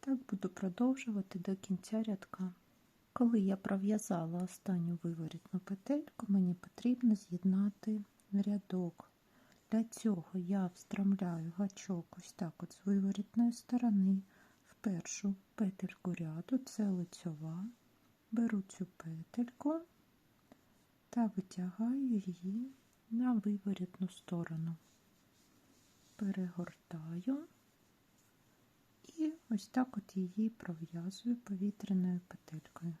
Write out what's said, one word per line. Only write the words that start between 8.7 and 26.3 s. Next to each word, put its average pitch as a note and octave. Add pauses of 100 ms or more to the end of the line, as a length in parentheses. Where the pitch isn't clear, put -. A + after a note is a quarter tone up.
Для A3
цього G#3 (100)
я F#3
встромляю F3+
гачок G3
ось -
так E3 (100)
от F3
з -
виворітної G3
сторони G3+ (440)
в -
першу G3 (200)
петельку F#3+
ряду, E3+
це A3
лицьова, E3+ (640)
беру A3+
цю -
петельку A#3+ (1300)
та A#3
витягаю A3+
її F#3+ (400)
на B3
виворітну G3
сторону. E3 (1400)
Перегортаю F3+ (1700)